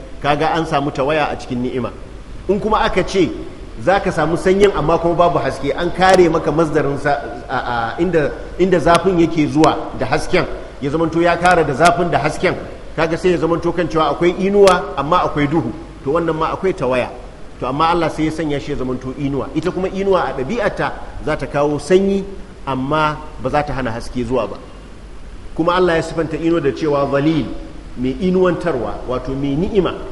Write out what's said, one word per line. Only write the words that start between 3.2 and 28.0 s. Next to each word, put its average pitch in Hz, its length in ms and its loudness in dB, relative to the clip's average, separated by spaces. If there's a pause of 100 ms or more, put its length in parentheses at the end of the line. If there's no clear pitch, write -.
za 180 160 4
ka 190 120 -2
samu 160 260 0
sanyin 196 400 4
amma 156 220 2
kuma 170 160 0
babu 170 240 4
haske, 135 360 -2
an 170 160 -2
kare 180 380 6
maka 160 240 0
masdarin 147 480 0
sa, 143 160 0 (320)
a, 127 80 -2
a, 117 420 -2
inda, 165 320 2 (280)
inda 180 200 4
zafin 170 400 4
yake 151 300 4
zuwa 139 260 4 (240)
da 127 80 -2
hasken, 156 380 0 (380)
ya 139 80 -2
zamanto 160 320 0
ya 170 160 4
kare 175 260 4
da 143 80 0
zafin 175 380 2
da 151 80 2
hasken, 151 360 0 (400)
kaga 160 220 0
sai 180 140 2
ya 175 80 2
zamanto 160 340 0
kan 170 160 0
cewa 151 240 2
akwai 170 240 0
inuwa 196 600 4
amma 151 260 2
akwai 147 240 0
duhu, 135 240 0 (320)
to, 139 80 -2
wannan 165 240 0
ma 156 160 -2
akwai 185 220 -2
tawaya. 123 340 0 (500)
To, - 80 -6
amma 143 220 2
Allah 165 220 2
sai 156 160 -2
ya 156 60 0
sanya 151 280 -2
shi 143 120 -6
ya 139 40 -2
zamanto 127 420 -4
inuwa. 139 360 -2
Ita 156 160 -2
kuma 185 180 -2
inuwa 190 400 2
a 135 80 -4
ɗabi'arta 151 560 -2 (320)
za 151 120 0
ta 139 100 -6
kawo 147 320 0
sanyi 196 440 2 (440)
amma 147 500 0 (260)
ba 131 60 -2
za 147 140 2
ta 147 100 -6
hana 127 200 -2
haske 117 320 -6
zuwa 113 220 0
ba. 98 100 -8 (1000)
Kuma 170 200 2
Allah 180 220 4
ya 160 60 2
sifanta 156 340 -4
inuwa 165 240 0
da 139 120 0
cewa 139 380 0
zalil, 143 340 2 (540)
mai 127 220 -2